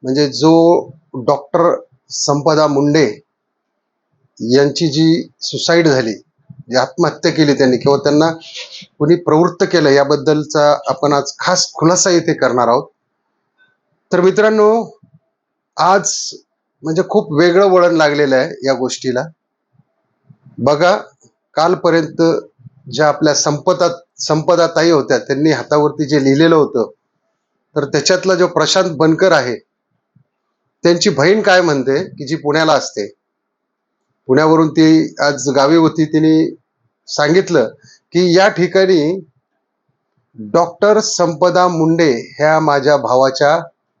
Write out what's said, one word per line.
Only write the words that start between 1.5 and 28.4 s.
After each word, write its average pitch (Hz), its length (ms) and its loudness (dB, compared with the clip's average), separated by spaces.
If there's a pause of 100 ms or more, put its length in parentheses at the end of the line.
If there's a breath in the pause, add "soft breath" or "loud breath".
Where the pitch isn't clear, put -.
संपदा 151 580 0
मुंडे 147 520 0 (1200)
यांची 143 480 0
जी 160 400 -2 (140)
सुसाईड 165 460 -2
झाली, 127 260 0 (380)
जी - 240 -10
आत्महत्या 151 560 -2
केली 143 220 2
त्यांनी 131 240 2
किंवा 139 200 2
त्यांना 147 340 0 (680 loud breath)
कुणी 151 160 2
प्रवृत्त 165 480 0
केलं, 160 260 0
याबद्दलचा 147 880 0 (100)
आपण 143 260 -2
आज 143 260 -2
खास - 340 -4
खुलासा 175 360 0
इथे 170 240 0
करणार 123 340 0
आहोत. 123 200 0 (1200)
तर 175 100 0
मित्रांनो, 214 760 2 (760)
आज 180 520 -2 (540)
म्हणजे 160 260 -2
खूप 160 240 -2
वेगळं 175 360 2
वळण 175 260 2
लागलेलं 147 400 0
आहे 135 320 -4
या 135 60 0
गोष्टीला. 127 500 -4 (1300)
बघा, 151 400 0 (560)
कालपर्यंत 165 680 -2 (720)
ज्या 147 140 2
आपल्या 147 260 0
संपदा, 160 540 -2 (300)
संपदा 160 500 0
ताई 165 220 0
होत्या, 135 280 0
त्यांनी 143 340 -2
हातावरती 147 540 -2
जे 139 180 -2
लिहिलेलं 151 320 2
होतं, 127 340 -2 (880)
तर 143 100 -4
त्याच्यातला 180 500 -2
जो 175 120 0